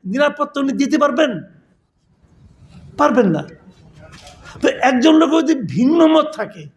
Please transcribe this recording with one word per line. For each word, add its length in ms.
নিরাপত্তা 560
উনি 120
দিতে 260
পারবেন? 320
পারবেন 320
না। 140
তো 60
একজন 320
লোক 160
যদি 140
ভিন্ন 520
মত 280
থাকে 280